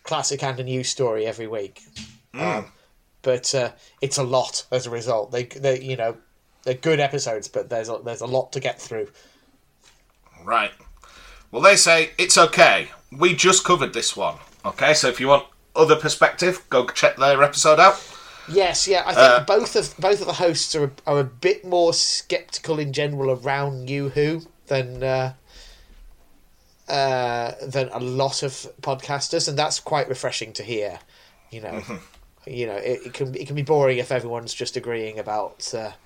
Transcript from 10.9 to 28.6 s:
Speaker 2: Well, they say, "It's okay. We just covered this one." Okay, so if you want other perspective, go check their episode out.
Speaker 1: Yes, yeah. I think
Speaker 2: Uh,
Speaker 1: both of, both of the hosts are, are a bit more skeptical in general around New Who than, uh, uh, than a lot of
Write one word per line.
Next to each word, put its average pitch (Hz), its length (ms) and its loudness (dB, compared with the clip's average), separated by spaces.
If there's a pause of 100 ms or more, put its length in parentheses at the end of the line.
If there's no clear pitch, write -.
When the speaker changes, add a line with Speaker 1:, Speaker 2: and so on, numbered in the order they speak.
Speaker 2:
Well, 131 120 -2
they 196 140 10
say, 165 420 4
"It's 180 180 4
okay. 156 540 6 (200)
We 165 240 2
just 180 300 4
covered 139 300 0
this - 220 -4
one." 85 200 -4 (280)
Okay, 139 300 0
so 147 140 2
if 120 120 -2
you 127 80 -2
want 139 180 6 (280)
other 156 220 8
perspective, 160 760 0
go 127 160 2
check - 300 2
their 135 260 4
episode 151 380 4
out. 196 200 8 (480)
Speaker 1:
Yes, 175 400 0
yeah. 185 180 2
I 180 80 -2
think - 40 4
Speaker 2:
Uh, 127 260 8
Speaker 1:
both 214 320 2
of, 185 220 0
both 202 220 2
of 185 60 -6
the 170 80 -4
hosts 170 400 0
are, 147 180 0 (140)
are 147 140 2
a 135 40 0
bit 180 400 -2
more 175 280 4
skeptical - 840 -4
in 143 140 -4
general 139 400 -2
around 135 520 -4
New 139 260 -6
Who 151 320 -2 (260)
than, 127 340 -4
uh, 131 320 -2 (1500)
uh, 123 640 -2 (100)
than 135 300 -4
a 117 80 -8
lot 131 420 -2
of 139 100 -6 (280)